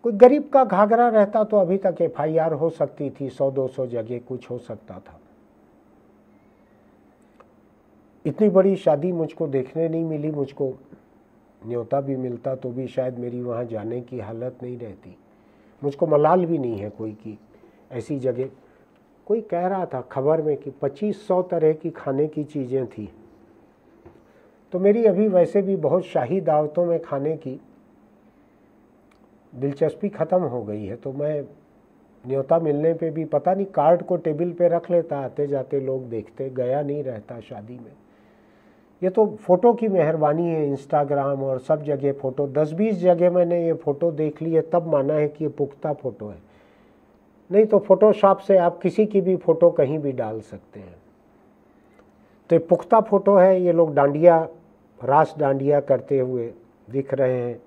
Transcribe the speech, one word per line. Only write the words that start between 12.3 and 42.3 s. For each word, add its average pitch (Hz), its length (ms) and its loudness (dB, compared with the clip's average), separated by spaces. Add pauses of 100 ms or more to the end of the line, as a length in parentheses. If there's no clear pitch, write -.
तो 131 140 -10
भी 123 180 -8
शायद 127 320 -6
मेरी 123 220 -8
वहाँ 123 240 -6
जाने 113 360 -8
की 120 180 -14
हालत 113 440 -12
नहीं 123 140 -12
रहती। 98 400 -18 (640)
मुझको 139 260 -2
मलाल 156 380 4
भी 165 120 -2
नहीं 120 200 -4
है 104 120 -8
कोई 110 240 -10
कि 107 240 -16 (540)
ऐसी 123 280 -8
जगह। 127 300 -4 (800)
कोई 220 140 0
कह 175 260 -4
रहा 185 180 -4
था 131 160 -8
खबर 151 400 -2
में 151 160 -2
कि 143 140 -12
पच्चीस 196 560 -6
सौ 185 160 2
तरह 160 300 0
की 160 160 -6
खाने 143 380 -2
की 151 160 -6
चीज़ें 131 440 -4
थी। 107 240 -14 (1600)
तो 180 60 -4
मेरी 208 260 4
अभी 208 220 4
वैसे 185 340 4
भी 190 140 -2
बहुत 156 300 0
शाही 156 360 2
दावतों 151 440 2
में 170 160 0
खाने 151 360 -4
की 131 240 -12 (1900)
दिलचस्पी 139 560 -4
ख़त्म 180 340 0
हो 120 200 -4
गई 104 220 -8
है। 98 100 -10
तो 135 180 -10
मैं 147 280 -4 (800)
न्योता 135 360 0
मिलने 156 340 0
पे 165 180 -4
भी 160 140 -6
पता 151 280 0
नहीं 196 120 -2
कार्ड 170 380 2
को 180 120 -2
टेबल 165 360 -4
पे 175 160 2
रख 170 240 0
लेता, 160 280 0
आते 135 280 -6
जाते 139 320 -4
लोग 131 300 -6
देखते, 117 400 -10
गया 127 320 -4
नहीं 143 220 -6
रहता 117 360 -12
शादी 107 340 -16
में। 117 180 -20 (1120)
ये 180 80 0
तो 214 160 2 (160)
फ़ोटो 185 320 4
की 220 140 -2
मेहरबानी 160 600 0
है, 160 180 -2 (100)
Instagram 139 640 -2
और 135 180 -4
सब 151 240 -2
जगह 143 280 -2
फ़ोटो, 139 360 -4